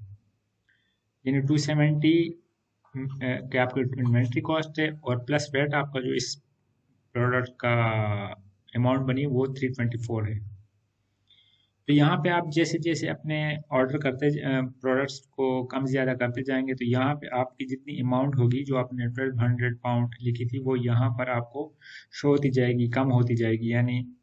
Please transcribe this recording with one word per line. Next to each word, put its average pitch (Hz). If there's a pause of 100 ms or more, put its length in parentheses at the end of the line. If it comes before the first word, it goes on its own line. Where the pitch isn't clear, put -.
(1300)
यानी 135
टू 147
सेवेंटी, 156
अ, - (840)
के 131
आपके 127
inventory 123
cost 156
है, 151
और 123
plus 147
VAT 143
आपका 139
जो 131
इस 127 (760)
product 123
का 117 (840)
amount 127
बनी, 131
वो 131
थ्री 135
ट्वेंटी 120
फ़ोर 110
है। 107 (1500)
तो 143
यहाँ 151
पे 180
आप 170
जैसे 160
जैसे 165
अपने 151 (140)
order 131
करते 143
ज-, 147
अ, 135
products 131
को 131
कम 135
ज़्यादा 131
करते 123
जाएंगे, 131
तो 127
यहाँ 127
पे 143
आपकी 127
जितनी 131
amount 127
होगी, 120
जो 135
आपने 123
twelve 127
hundred 120
pound 120
लिखी 120
थी, 120
वो 131
यहाँ 123
पर 123
आपको 131 (360)
शो -
होती 143
जाएगी, 123
कम 135
होती 123
जाएगी। 117
यानी 123